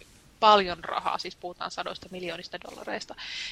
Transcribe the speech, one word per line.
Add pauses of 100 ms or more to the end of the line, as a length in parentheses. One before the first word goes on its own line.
(400)
paljon
rahaa,
siis
puhutaan
sadoista
miljoonista
dollareista. (380)